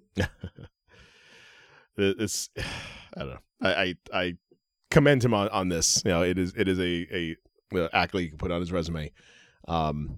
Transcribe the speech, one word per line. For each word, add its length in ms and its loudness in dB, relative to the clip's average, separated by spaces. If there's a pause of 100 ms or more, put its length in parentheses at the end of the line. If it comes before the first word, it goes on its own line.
(180)
<laughs> 100 0 (1700)
It, 240 4
it's, 340 -4
<sighs> 40 -12
I 640 -12
don't 100 -8
know. 80 -12 (240)
I, 80 2
I, 260 0 (160)
I 260 -2 (520)
commend 340 6
him 120 4
on, 140 2
on 200 0
this. 340 2
You 60 0
know, 140 4
it 160 2
is, 180 0
it 100 2
is 120 2
a, 340 -2
a, 240 -4 (420)
uh, 140 0
accolade 300 2
you 60 -4
can 100 -14
put 100 -4
on 120 0
his 100 -4
resume. 400 -4 (560)
Um, 500 -2